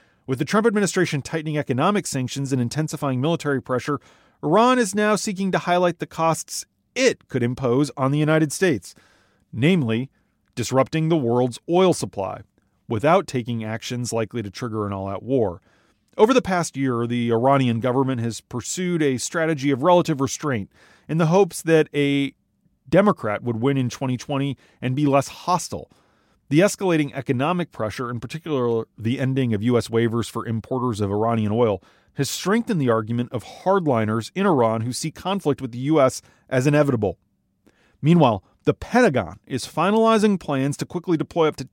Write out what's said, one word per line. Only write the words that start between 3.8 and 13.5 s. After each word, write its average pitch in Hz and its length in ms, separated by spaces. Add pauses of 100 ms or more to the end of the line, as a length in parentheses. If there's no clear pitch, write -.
Iran 226 360
is 208 160
now 214 200
seeking 190 380
to 180 60
highlight 175 420
the 160 60
costs - 600 (300)
it 247 320
could 120 160
impose 127 520
on 135 140
the 147 80
United 151 340
States, 160 420 (580)
namely 127 580 (460)
disrupting 131 520
the 165 80
world's 123 520
oil 175 260
supply, 98 480 (440)
without 151 400
taking 117 380